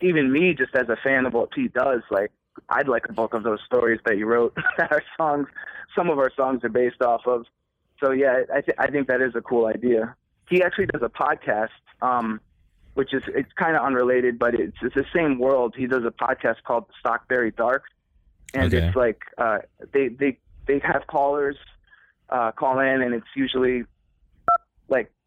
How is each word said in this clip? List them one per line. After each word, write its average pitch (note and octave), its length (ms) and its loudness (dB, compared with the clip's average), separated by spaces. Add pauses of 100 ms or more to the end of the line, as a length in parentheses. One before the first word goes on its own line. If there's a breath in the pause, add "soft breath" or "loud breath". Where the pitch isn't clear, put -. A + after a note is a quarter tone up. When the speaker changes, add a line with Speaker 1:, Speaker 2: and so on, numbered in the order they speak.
Speaker 1:
even D#3 300 2
me, E3+ 220 4
just C3 200 -2
as B2 140 2
a A2+ 160 0
fan C3 220 2
of A#2 80 -2
what A#2 180 0
Pete B2 220 -4
does, B2+ 360 0
like, G2+ 220 0 (380)
I'd C#3 180 2
like A#2 200 0
a A2 60 -8
book A2+ 220 -2
of G#2+ 80 -4
those A2 200 -2
stories A#2 420 0
that A2 100 2
he G#2 80 -2
wrote A#2 320 2 (120)
<laughs> - 120 -2
that E3 120 0
our D3+ 120 0 (120)
songs, D3 320 -2 (480 loud breath)
some F3 140 0
of D3 80 0
our C3 180 2
songs C3 280 0
are A#2+ 60 -2
based B2 340 0
off A#2+ 240 0
of. A#2+ 180 0 (580)
So C3+ 80 2
yeah, C3 300 4 (100)
I C#3+ 100 0
th-, - 180 -2
I C3+ 80 2
think C3+ 220 -2
that B2+ 120 2
is A#2+ 140 -2
a A#2 60 -4
cool A#2 260 0
idea. A2+ 480 0 (340)
He F3+ 140 4
actually F3 240 0
does D3 160 -4
a A2+ 60 -2
podcast, C#3 600 -2 (320)
um, A#2 400 -2 (540)
which C3+ 180 -2
is, C3 140 -2
it's - 320 -4
kinda E3 200 0
unrelated, B2 600 2
but A#2+ 160 2
it's, G2+ 260 -4
it's B2+ 140 -4
the C3 100 0 (100)
same D3+ 220 2
world. B2 400 2
He B2+ 80 -4
does B2 180 0
a A#2 60 -2
podcast A#2+ 540 -2
called A#2 220 -2 (140)
Stockberry A#2+ 520 0
Dark, A#2+ 320 0 (720)
and F#2+ 180 2
Speaker 2:
Okay. E2+ 140 2
Speaker 1:
it's F#2 80 0
like, A#2+ 260 2 (160)
uh, A2+ 220 0 (340)
they, C#3 140 2
they, B2+ 320 -2 (260)
they C#3 140 0
have C#3 260 -2
callers, C#3+ 520 -2 (720 soft breath)
uh, A#2 220 0
call C3 260 0
in, C3+ 240 2
and B2 100 -2
it's A2+ 220 -6
usually, B2+ 480 0 (1080)
like, - 220 0 (160)